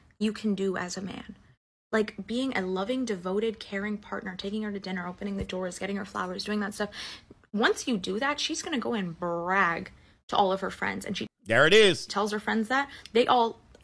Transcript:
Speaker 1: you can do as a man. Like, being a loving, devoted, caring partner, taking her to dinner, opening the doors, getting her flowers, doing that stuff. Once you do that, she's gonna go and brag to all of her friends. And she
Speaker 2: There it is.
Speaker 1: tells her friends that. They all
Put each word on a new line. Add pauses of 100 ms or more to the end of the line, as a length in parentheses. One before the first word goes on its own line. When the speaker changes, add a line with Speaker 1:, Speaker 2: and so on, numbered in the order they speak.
(180)
Speaker 1:
you
can
do
as
a
man. (560)
Like,
being
a
loving,
devoted,
caring
partner,
taking
her
to
dinner,
opening
the
doors,
getting
her
flowers,
doing
that
stuff. (600)
Once
you
do
that,
she's
gonna
go
and
brag (380)
to
all
of
her
friends.
And
she (180)
Speaker 2:
There
it
is.
Speaker 1:
tells
her
friends
that. (240)
They
all (260)